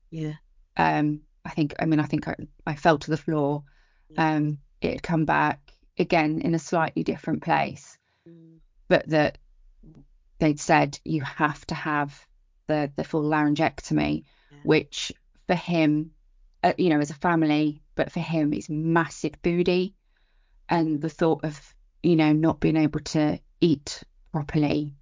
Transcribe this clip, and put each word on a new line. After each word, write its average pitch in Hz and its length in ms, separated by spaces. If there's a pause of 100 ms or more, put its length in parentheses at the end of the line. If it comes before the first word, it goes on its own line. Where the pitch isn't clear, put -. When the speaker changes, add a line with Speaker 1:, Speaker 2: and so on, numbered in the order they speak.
(100)
Speaker 1:
Yeah. 156 240 (420)
Speaker 2:
Um, 151 460 (220)
I - 60
think, 151 300
I 165 60
mean, 156 140
I 151 60
think 151 220
I, - 80 (300)
I 151 100
fell 165 220
to 147 120
the 156 60
floor. 147 480 (440)
Speaker 1:
Yeah. 156 280
Speaker 2:
Um, 151 220 (220)
it - 120
had - 100
come 160 220
back 151 480 (260)
again 160 420
in 170 140
a 165 40
slightly 165 440
different 156 400
place, 147 560 (300)
Speaker 1:
Mm. 165 300 (300)
Speaker 2:
but - 200
that 151 300 (1000)
they'd 151 220
said, 147 440
"You 156 180
have 147 440
to - 80
have 147 520 (400)
the, 147 300
the 147 80
full 156 200
laryngectomy," 151 1000 (260)
Speaker 1:
Yeah. 143 120
Speaker 2:
which - 500 (340)
for 180 80
him, 160 580 (500)
uh, 180 160
you 175 100
know, 151 120
as 147 100
a 156 40
family, 151 680 (120)
but - 180
for 175 80
him, 156 320
it's - 180
massive 160 720
booty. 180 520 (760)
And 160 320
the 160 100
thought 160 340
of, 151 300 (280)
you 170 140
know, 156 160
not 160 280
being 160 160
able 151 240
to 151 380 (220)
eat 160 420 (300)
properly, 147 680